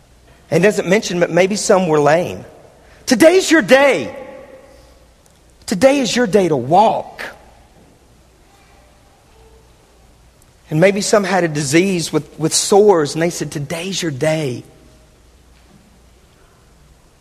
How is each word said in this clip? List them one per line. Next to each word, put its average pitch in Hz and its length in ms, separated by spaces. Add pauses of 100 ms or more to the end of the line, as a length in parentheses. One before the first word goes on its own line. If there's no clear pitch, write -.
(520)
And 170 120
it 202 40
doesn't 190 200
mention, 185 320
but 170 120
maybe 185 240
some 190 320
were 156 120
lame. 143 460 (600)
"Today's 320 460
your 320 100
day. 233 540 (1500)
Today 262 340
is 226 160
your 240 100
day 190 220
to 156 80
walk." 160 680 (3500)
And 156 100
maybe 196 220
some 202 240
had 180 180
a 170 60
disease 160 640
with, 151 260
with 156 140
sores, 196 600
and 156 80
they 175 80
said, 160 220
"Today's 165 500
your 170 80
day. 147 540 (2500)